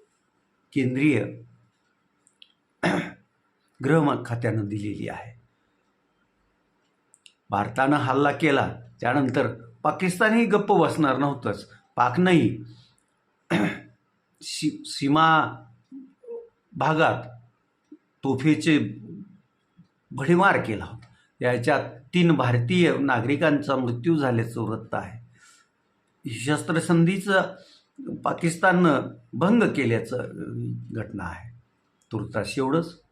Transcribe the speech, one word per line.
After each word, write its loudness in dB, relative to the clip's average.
केंद्रीय 2
<clears throat> 2
गृह 4
म-, 0
खात्यानं -2
दिलेली -8
आहे. -14
भारतानं 0
हल्ला 2
केला 0
त्यानंतर 0
पाकिस्तानही 2
गप्प 2
बसणार 2
नव्हतंच. -4
पाकनंही 4
<clears throat> 0
सी-, -6
सीमा 2
भागात 2
तोफेचे 0
भडीमार 4
केला -6
होता. -18
याच्यात 0
तीन 4
भारतीय 2
नागरिकांचा 0
मृत्यू 0
झाल्याचं 0
वृत्त -6
आहे. -10
शस्त्रसंधीचं 0
पाकिस्ताननं 2
भंग 4
केल्याचं, 0
अ, -8
घटना -8
आहे. -14
तुर्तास -6
एवढंच. -2